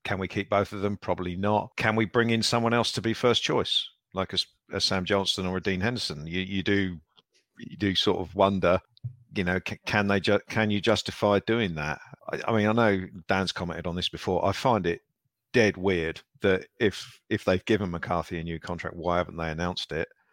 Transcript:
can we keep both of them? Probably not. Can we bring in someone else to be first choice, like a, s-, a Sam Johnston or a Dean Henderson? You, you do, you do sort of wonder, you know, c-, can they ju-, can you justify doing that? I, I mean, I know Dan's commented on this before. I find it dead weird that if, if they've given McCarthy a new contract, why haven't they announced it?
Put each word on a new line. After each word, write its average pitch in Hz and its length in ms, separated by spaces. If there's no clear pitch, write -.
can 95 160
we 92 80
keep 95 220
both 101 220
of 101 100
them? 101 160
Probably 90 380
not. 101 400
Can 110 200
we 113 80
bring 117 260
in 113 120
someone 117 320
else 117 180
to 117 100
be 113 100
first 117 300
choice, - 460
like 95 180
a, 95 40
s-, - 100
a 95 80
Sam 95 240
Johnston 98 420
or 92 100
a 85 60
Dean 95 180
Henderson? 95 460
You, 87 160
you 95 200
do, 95 360
you - 180
do 98 200
sort 90 240
of 85 160
wonder, 92 420
you 101 80
know, 90 240
c-, - 200
can 104 200
they 101 140
ju-, 104 180
can 110 220
you 101 100
justify 104 640
doing 110 280
that? 76 240
I, 69 160
I 113 100
mean, 104 120
I 107 40
know 101 340
Dan's 95 260
commented 85 360
on 85 80
this 90 140
before. 90 340
I 98 80
find 107 340
it - 140
dead 107 240
weird 90 440
that 95 240
if, - 500
if 107 160
they've 92 200
given 101 260
McCarthy 87 480
a 82 60
new 82 160
contract, - 360
why 85 220
haven't 87 180
they 82 140
announced 87 400
it? 80 180